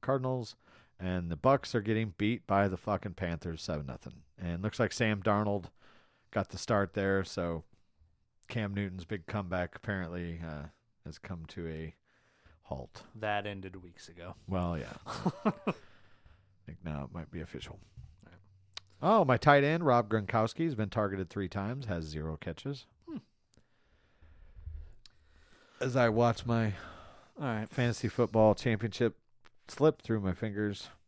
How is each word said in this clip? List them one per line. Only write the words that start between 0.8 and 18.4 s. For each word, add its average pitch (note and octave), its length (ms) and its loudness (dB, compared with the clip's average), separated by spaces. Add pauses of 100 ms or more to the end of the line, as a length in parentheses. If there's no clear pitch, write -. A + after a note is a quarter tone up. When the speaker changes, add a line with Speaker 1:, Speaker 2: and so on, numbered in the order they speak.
Speaker 1:
And F2+ 320 -2
the E2 60 -2
Bucs C3 380 4
are A2+ 60 2
getting G#2+ 360 0
beat A2 300 0
by G2 200 6
the F#2 100 -2
fucking G2 380 -4
Panthers E2+ 480 -4
seven D2+ 240 -4
nothing. - 340 -14 (200)
And E2+ 200 -4
looks G#2+ 180 -2
like A2+ 140 2
Sam G#2+ 280 0
Darnold G#2 440 2 (680)
got G2 180 -2
the F#2+ 80 -10
start G2+ 360 0
there, G2 300 2
so E2+ 400 -4 (840)
Cam G#2 260 -4
Newton's F#2 320 -4
big G2 200 -6
comeback F#2 500 -2
apparently, F2 680 -4
uh, D2+ 220 -8 (380)
has D2+ 120 -12
come E2 300 -10
to E2+ 200 -8
a D#2+ 280 -8 (680)
halt. - 400 -12 (120)
Speaker 2:
That G#2 320 -2
ended F#2+ 360 -10
weeks - 240 -20
ago. F2 280 -14 (120)
Speaker 1:
Well, F2+ 300 0
yeah. G1+ 160 -8 (120)
Speaker 2:
<laughs> - 400 -4
Speaker 1:
I A3 60 4 (1120)
think E2 200 -14
now D2 200 -6
it A#1 80 -14
might E2 180 -12
be D#2+ 100 -10
official. - 380 -14 (460)
Speaker 2:
All - 60 -20
right. - 80 -20 (800)